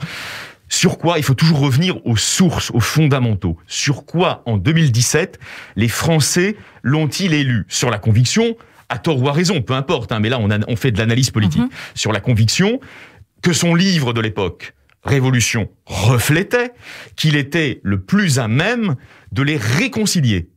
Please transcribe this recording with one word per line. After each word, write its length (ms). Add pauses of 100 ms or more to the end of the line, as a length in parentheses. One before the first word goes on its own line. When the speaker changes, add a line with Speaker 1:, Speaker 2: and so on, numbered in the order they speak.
(680)
Speaker 1:
sur 300
quoi, 200
il 60
faut 100
toujours 260
revenir 460
aux 120
sources, 540
aux 100
fondamentaux. 840
Sur 400
quoi, 400
en 120
deux 160
mille 180
dix-sept, 480 (380)
les 100
Français 720 (260)
l'ont-ils 500
élu ? 360
Sur 200
la 80
conviction, 600 (320)
à 80
tort 240
ou 80
à 40
raison, 280
peu 120
importe, 380
hein, 80
mais 100
là, 120
on 100
a, 60 (100)
on 80
fait 160
de 60
l'analyse 340
politique. 300
Speaker 2:
Mhm. 80 (260)
Speaker 1:
Sur 160
la 80
conviction 640 (600)
que 120
son 200
livre 380
de 80
l'époque, 540 (320)
Révolution, 640 (160)
reflétait 880 (460)
qu'il 180
était 480
le 180
plus 380
à 80
même 480 (380)
de 100
les 140
réconcilier 1000